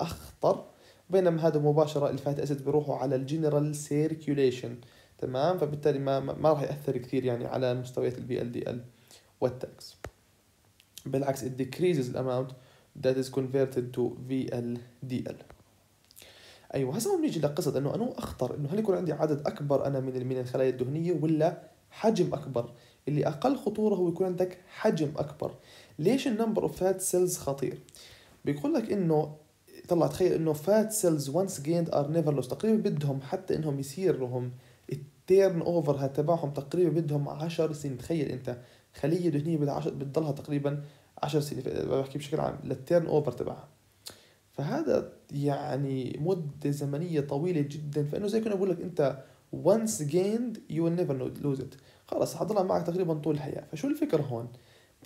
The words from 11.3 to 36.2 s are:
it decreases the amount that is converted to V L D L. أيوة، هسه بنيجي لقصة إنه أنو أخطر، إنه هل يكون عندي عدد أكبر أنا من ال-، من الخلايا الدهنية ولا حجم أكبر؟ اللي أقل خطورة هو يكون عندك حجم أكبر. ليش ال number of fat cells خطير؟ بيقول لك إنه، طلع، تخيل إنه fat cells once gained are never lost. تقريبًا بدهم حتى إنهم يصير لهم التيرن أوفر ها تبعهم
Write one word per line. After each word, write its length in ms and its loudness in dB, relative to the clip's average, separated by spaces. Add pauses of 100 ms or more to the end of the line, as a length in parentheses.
it 180 -4
decreases 520 0
the 40 -4
amount 340 -2 (540)
that 120 4
is 120 0
converted 680 0
to 40 2 (280)
V 240 -2
L 240 -4 (320)
D 200 -4
L. 60 -10 (1400)
أيوة، 220 0
هسه 220 0
بنيجي 220 0
لقصة 380 0
إنه 180 0
أنو 160 -2
أخطر، 440 -4
إنه 140 -4
هل 100 -2
يكون 160 2
عندي 180 0
عدد 340 0
أكبر 380 0
أنا 140 0
من 160 -2
ال-، 100 -4
من 140 -2
الخلايا 300 0
الدهنية 520 0
ولا 400 2 (300)
حجم 420 2
أكبر؟ 400 -4 (340)
اللي 200 2
أقل 280 2
خطورة 400 0
هو 140 2
يكون 160 0
عندك 320 0 (100)
حجم 500 0
أكبر. 380 -6 (440)
ليش 280 4
ال 100 2
number 240 2
of 100 2
fat 400 0
cells 260 2
خطير؟ 420 -4 (640)
بيقول 280 0
لك 180 0
إنه، 440 2 (540)
طلع، 180 4
تخيل 260 4
إنه 200 2
fat 380 2
cells 320 2
once 360 -2
gained 320 0
are 160 2
never 340 2
lost. 60 -4
تقريبًا 420 2
بدهم 320 -2
حتى 340 -6
إنهم 240 -2
يصير 400 0
لهم 320 -4 (400)
التيرن 680 4
أوفر 340 2
ها 120 0
تبعهم 440 0